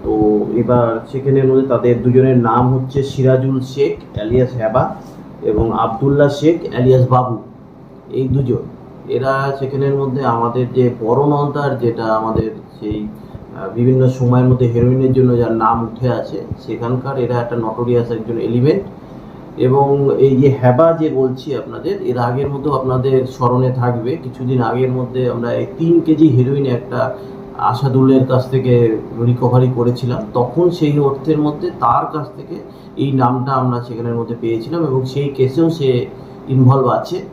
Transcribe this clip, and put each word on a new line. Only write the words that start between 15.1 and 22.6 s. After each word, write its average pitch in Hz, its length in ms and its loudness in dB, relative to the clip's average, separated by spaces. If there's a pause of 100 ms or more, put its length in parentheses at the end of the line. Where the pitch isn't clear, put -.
জন্য 123 240 4
যার 117 140 0
নাম 113 320 2
উঠে 123 260 -4
আছে, - 360 -4 (140)
সেখানকার 123 580 -6
এরা 120 240 -2
একটা 120 140 -6
নটোরিয়াস 120 560 -2
একজন 113 260 -6
এলিমেন্ট। 123 460 0 (720)
এবং 139 580 2
এই 131 220 4
যে 139 120 6
হেবা 127 440 4
যে 156 160 0
বলছি 131 460 -2
আপনাদের, 117 460 -6
এর 120 160 -2
আগের 123 320 -2
মধ্যেও 139 240 -4